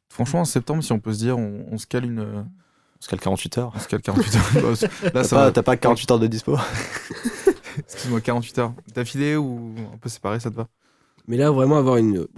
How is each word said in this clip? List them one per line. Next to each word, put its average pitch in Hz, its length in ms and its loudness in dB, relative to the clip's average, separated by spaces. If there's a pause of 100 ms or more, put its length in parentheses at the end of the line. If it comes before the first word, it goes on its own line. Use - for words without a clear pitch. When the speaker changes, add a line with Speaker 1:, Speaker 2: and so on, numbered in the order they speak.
Speaker 1:
franchement, 143 320 -2
en 165 40 2
septembre, 147 380 -2
si - 80 -4
on 110 80 2
peut 110 140 -4
se 104 60 -4
dire, 120 200 0
on, 104 320 -6
on 110 60 -6
se - 100 -10
cale 123 180 -2
une, 117 140 -4
euh, 104 240 -6
Speaker 2:
On - 600 -20
se - 60 -18
cale 92 100 -4
quarante-huit 95 380 -2
heures. 120 180 -4
Speaker 1:
on 107 40 -6
se - 80 -10
cale 101 140 -4
quarante-huit 104 340 0
heures. 101 80 4 (100)
<laughs> 120 280 2
Bah, 214 60 2 (160)
là, 175 100 0
Speaker 2:
T'as 127 100 2
Speaker 1:
ça 120 140 2
Speaker 2:
pas, 139 80 8
Speaker 1:
va. 131 60 8
Speaker 2:
t'as 117 120 4
pas 127 140 4
quarante-huit 120 340 2
heures 120 80 6
de 113 80 4
dispo ? 113 300 0 (600)
Speaker 1:
<laughs> - 600 -2
Excuse-moi, 123 440 -4
quarante-huit 120 380 -2
heures 120 140 0 (200)
d'affilée 139 440 -2
ou 120 360 -6 (200)
un 117 40 -18
peu 120 120 -10
séparé, 107 320 -4
ça 117 100 -4
te 104 40 -12
va ? 113 120 -6 (600)
Speaker 3:
Mais 120 100 -2
là, 147 140 4
vraiment 135 260 4
avoir 131 200 4
une, 107 220 4 (180)